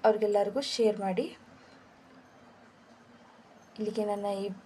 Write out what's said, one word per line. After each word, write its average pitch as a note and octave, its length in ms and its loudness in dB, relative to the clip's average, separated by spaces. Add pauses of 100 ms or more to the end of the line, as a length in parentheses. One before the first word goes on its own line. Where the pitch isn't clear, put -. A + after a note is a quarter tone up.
ಅವ್ರಿಗೆಲ್ಲರಿಗೂ G#3 560 2
ಶೇರ್ G#3+ 380 2
ಮಾಡಿ. G3 380 -2 (2500)
ಇಲ್ಲಿಗೆ G#3+ 260 -2
ನನ್ನ G3+ 200 -2
ಈ G3+ 240 -2 (160)